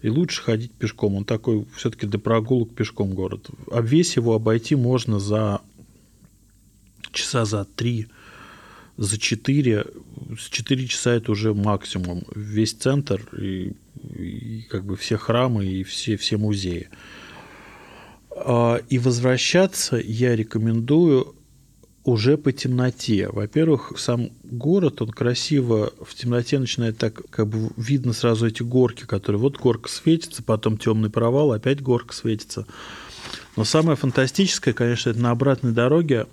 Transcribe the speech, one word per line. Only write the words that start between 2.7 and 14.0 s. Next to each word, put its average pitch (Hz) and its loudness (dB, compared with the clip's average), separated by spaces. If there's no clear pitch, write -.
пешком 101 -2
город. 92 -6
Обвесь 120 2
его 117 4
обойти 113 2
можно 120 2
за 104 0
часа - -2
за 104 -2
три, 117 -4
за 104 -2
четыре. 123 0
С - -16
четыре 127 -2
часа - 0
это 113 0
уже 107 0
максимум. 90 -2
Весь 107 -2
центр 131 -2
и, 95 -6